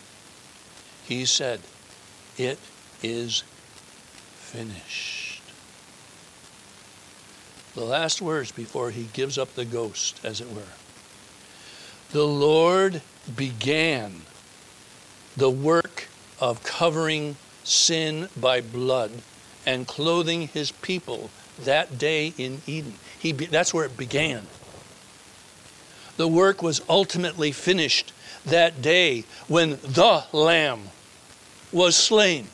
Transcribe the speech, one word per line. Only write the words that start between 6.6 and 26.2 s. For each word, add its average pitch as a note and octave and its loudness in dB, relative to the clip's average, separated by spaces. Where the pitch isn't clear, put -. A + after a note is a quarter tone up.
The A#2+ -6
last D3+ -2
words D3+ -4
before A#2+ -6
he A#2 -10
gives C3+ -4
up C3 -6
the B2 -6
ghost, A#2 -6
as A2 -8
it A#2+ -14
were. G2+ -14
The D3 2
Lord D#3+ 4
began B2+ -2
the C3 4
work D#3 0
of A#2+ -2
covering D#3 -2
sin D#3+ 0
by B2+ 2
blood A#2+ -4
and B2+ -2
clothing E3 -2
his D3 -6
people A#2+ -8
that C#3 0
day D#3 -2
in C3 -8
Eden. C#3+ -10
He E3 -2
be-, C#3+ -4
that's E3 2
where D#3+ 0
it B2+ -10
began. C3 -4
The E3 2